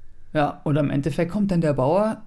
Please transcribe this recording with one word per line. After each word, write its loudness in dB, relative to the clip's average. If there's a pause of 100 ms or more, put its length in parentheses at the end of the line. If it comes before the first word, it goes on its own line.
(320)
Ja, 0
und 2
am 2
Endeffekt 0
kommt 0
dann 2
der 2
Bauer 2